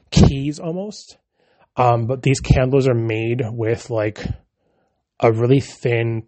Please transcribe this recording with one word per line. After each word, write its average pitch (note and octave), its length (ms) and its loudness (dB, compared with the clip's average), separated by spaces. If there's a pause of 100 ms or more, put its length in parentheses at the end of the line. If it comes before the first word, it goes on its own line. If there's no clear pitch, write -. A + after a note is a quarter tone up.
(100)
keys D3 480 2
almost. F#3 580 -12 (640)
Um, A#2+ 280 2
but B2+ 160 -4
these C3+ 180 2
candles C3 480 2
are B2+ 60 2
made A2+ 500 -2
with, A2+ 460 -4
like, G#2+ 340 -4 (960)
a A#2+ 100 4
really A#2+ 300 2
thin A#2 680 -4